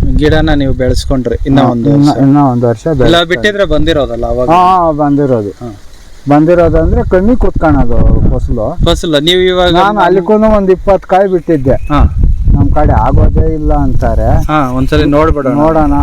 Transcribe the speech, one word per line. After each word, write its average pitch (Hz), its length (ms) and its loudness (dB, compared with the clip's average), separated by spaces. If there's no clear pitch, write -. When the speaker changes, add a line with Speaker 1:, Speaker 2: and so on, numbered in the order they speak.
Speaker 1:
ಗಿಡನ 156 380 0
ನೀವು 135 180 -2
ಬೆಳೆಸ್ಕೊಂಡ್ರಿ 127 640 -2
ಇನ್ನ 139 140 2
Speaker 2:
ಹಾ, 127 80 0
Speaker 1:
ಒಂದು 123 220 -2
Speaker 2:
ಇನ್ನ, 143 180 2
Speaker 1:
ವರ್ಷ? 143 100 0
Speaker 2:
ಇನ್ನ 139 200 2
ಒಂದು 123 280 0
ವರ್ಷ 117 200 -4
Speaker 1:
ಇಲ್ಲ, 156 120 -2
Speaker 2:
ಬೆಳೆಸ್ಕೊಂಡೆ. 170 300 0
Speaker 1:
ಬಿಟ್ಟಿದ್ರೆ 202 360 -2
ಬಂದಿರೋದಲ್ಲ 151 640 -2
ಅವಾಗ? 123 220 -2
Speaker 2:
ಹಾ, 180 420 2
ಬಂದಿರೋದು. 143 580 -2
Speaker 1:
ಹಾ. 110 260 -14
Speaker 2:
ಬಂದಿರೋದಂದ್ರೆ 165 800 0
ಕಮ್ಮಿ 202 280 0
ಕುತ್ಕೊಳ್ಳೋದು 143 840 2
ಫಸಲು. 127 540 -4
Speaker 1:
ಫಸಲು 160 360 0
ನೀವು 175 200 0
ಇವಾಗ 180 320 0
Speaker 2:
ನಾನು 180 140 2
Speaker 1:
ನಮ್ಮ 208 140 -2
Speaker 2:
ಅಲ್ಲಿಗೂ 180 340 0
ಒಂದು 214 380 2
ಇಪ್ಪತ್ತು 185 360 -2
ಕಾಯಿ 196 220 0
ಬಿಟ್ಟಿದ್ದೆ. 151 420 -2
Speaker 1:
ಹಾ. 135 440 0
Speaker 2:
ನಮ್ 143 140 2
ಕಡೆ 185 240 2
ಆಗೋದೇ 160 600 2
ಇಲ್ಲ 151 200 -2
ಅಂತಾರೆ. 127 680 0
Speaker 1:
ಹಾ, 147 300 -2
ಒಂದ್ಸಲಿ 135 320 0
ನೋಡ್ಬಿಡೋಣ. 143 500 0
Speaker 2:
ನೋಡೋಣ 151 380 0